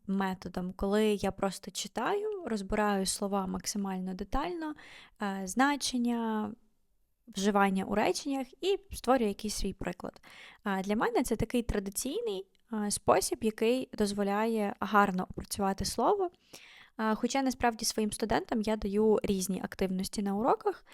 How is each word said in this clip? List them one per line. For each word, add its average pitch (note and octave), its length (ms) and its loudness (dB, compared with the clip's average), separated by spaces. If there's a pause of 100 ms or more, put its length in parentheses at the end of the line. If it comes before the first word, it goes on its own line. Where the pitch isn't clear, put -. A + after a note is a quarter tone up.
методом, F#3 640 -4
коли G#3 320 2
я G3+ 260 0
просто - 400 -4
читаю, F#4+ 720 -4
розбираю G#3 600 0
слова G3 420 -2
максимально F#3 640 -4
детально, D4+ 640 -2 (460)
е, G3 240 -4
значення, A#3 1080 0 (760)
вживання G3 580 2
у G3+ 100 -4
реченнях C4+ 520 0 (140)
і F#4+ 180 2 (160)
створюю A#3+ 320 2
якийсь G3+ 280 -4
свій F#3+ 180 -2
приклад. - 480 -8 (420)
А, F#3+ 180 0
для G3+ 140 0
мене F4 280 2
це A#3+ 120 0
такий A3+ 280 0
традиційний, A3+ 840 -4 (280)
е, G#3 180 -2
спосіб, - 500 4
який A#3 560 2
дозволяє G3+ 840 0
гарно G3+ 500 4
опрацювати - 560 -2
слово. F4+ 460 2 (640)
А, A3 180 2
хоча B3 260 0
насправді A#3+ 440 0
своїм G#3+ 260 0
студентам A#3 500 0
я G#3+ 140 0
даю G#3+ 480 4
різні F#3+ 400 -2
активності F#3+ 580 -4
на G3+ 140 -2
уроках, E4 580 0